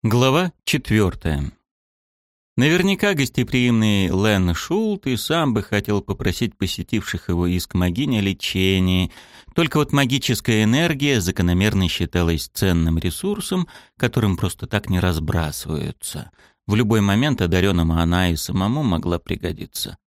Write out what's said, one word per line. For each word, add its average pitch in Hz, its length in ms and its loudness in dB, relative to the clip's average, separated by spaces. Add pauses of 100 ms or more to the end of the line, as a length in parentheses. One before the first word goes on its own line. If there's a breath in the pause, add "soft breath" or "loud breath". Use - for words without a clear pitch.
Глава 131 480 2 (120)
четвёртая. 87 880 -2 (1040)
Наверняка 180 560 2
гостеприимный 120 920 0
Лен 92 480 2
Шулт 208 500 -2
и 127 100 -2
сам 151 380 -2
бы 107 80 0
хотел 101 400 -2
попросить 101 560 -4
посетивших - 720 -4
его 87 160 0
искмогинь 90 720 0
о 104 40 0
лечении. 95 920 0 (420 loud breath)
Только 165 240 0
вот 147 160 0
магическая 127 680 2
энергия 139 580 2
закономерно 92 680 2
считалась 85 640 0
ценным 82 460 2
ресурсом, 185 680 -4 (280 loud breath)
которым 110 420 0
просто - 280 -4
так - 240 -4
не 92 100 2
разбрасываются. 80 1300 -4 (340 soft breath)
В 104 80 0
любой 110 280 2
момент 110 380 2
одарённому 87 540 2
она 85 380 2
и 82 60 -2
самому 107 440 -2
могла 87 380 0
пригодиться. - 880 -8